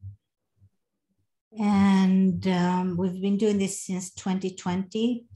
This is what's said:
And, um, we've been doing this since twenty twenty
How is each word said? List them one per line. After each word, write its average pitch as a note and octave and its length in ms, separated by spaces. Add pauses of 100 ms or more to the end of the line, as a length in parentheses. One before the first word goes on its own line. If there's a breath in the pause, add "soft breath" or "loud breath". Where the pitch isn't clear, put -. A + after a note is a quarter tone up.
(1600)
And, F#3+ 920
um, F3+ 480
we've F#3 240
been G3+ 160
doing G#3 220
this F#3+ 240
since F#3 320
twenty F#3+ 360
twenty F#3+ 840